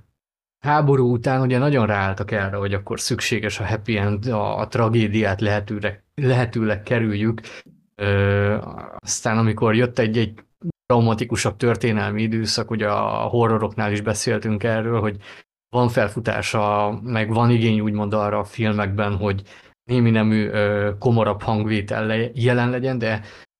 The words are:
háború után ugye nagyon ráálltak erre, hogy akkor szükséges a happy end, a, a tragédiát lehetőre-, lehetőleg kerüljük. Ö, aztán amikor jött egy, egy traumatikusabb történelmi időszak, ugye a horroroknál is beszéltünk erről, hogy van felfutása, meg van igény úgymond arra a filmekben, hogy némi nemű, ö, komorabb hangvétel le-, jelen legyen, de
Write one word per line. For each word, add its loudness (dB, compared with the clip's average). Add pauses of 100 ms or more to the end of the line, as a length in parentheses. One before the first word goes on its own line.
(640)
háború 4
után 0
ugye 2
nagyon 2
ráálltak 0
erre, -2
hogy -2
akkor -6
szükséges -2
a -2
happy -2
end, 0
a, -2
a -2
tragédiát 2
lehetőre-, -2 (120)
lehetőleg 0
kerüljük. 0 (540)
Ö, 2 (420)
aztán -2
amikor 4
jött 2
egy, 2
egy -2 (420)
traumatikusabb 2
történelmi 0
időszak, -2
ugye -2
a -2
horroroknál 0
is -2
beszéltünk -2
erről, 0
hogy -2 (520)
van 2
felfutása, 0 (120)
meg -2
van 4
igény 4
úgymond -2
arra 0
a -4
filmekben, -2
hogy -2 (420)
némi 2
nemű, 2
ö, 0
komorabb 2
hangvétel -2
le-, -2
jelen 2
legyen, -2
de -2 (380)